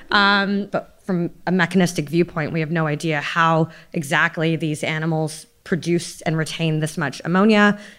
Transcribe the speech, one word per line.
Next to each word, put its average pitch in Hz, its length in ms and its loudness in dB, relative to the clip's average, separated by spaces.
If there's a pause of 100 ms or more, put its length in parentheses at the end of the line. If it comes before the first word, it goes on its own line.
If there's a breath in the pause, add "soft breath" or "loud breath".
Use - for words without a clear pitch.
(100)
Um, 202 560 2
but - 380 -6
from 175 260 -2 (160)
a 170 60 0
mechanistic 175 560 2
viewpoint, 165 440 -2
we 165 80 -2
have 156 120 -4
no 160 140 0
idea 151 340 -2
how 165 500 2 (220 loud breath)
exactly 165 640 0
these 151 260 -4
animals 156 640 -4 (200)
produce 170 560 -2
and 160 160 -2
retain 156 400 -2
this 156 180 -4
much 143 280 -6
ammonia 208 540 4 (200 loud breath)